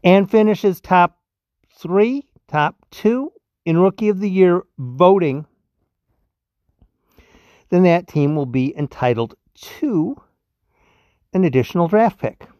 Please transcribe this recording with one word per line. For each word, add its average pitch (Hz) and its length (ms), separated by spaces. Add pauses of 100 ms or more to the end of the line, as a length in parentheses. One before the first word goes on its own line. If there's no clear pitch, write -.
and 190 260
finishes 214 500
top 175 380 (600)
three, 214 500 (200)
top 151 280 (140)
two 254 420 (320)
in 165 140
Rookie 196 300
of 190 120
the 202 100
Year 185 320 (160)
voting, 151 680 (2250)
then 180 120
that 175 240
team 151 300
will 143 100
be 131 300
entitled 123 580 (200)
to 220 680 (1120)
an 190 120
additional 156 440
draft 214 300
pick. - 280 (140)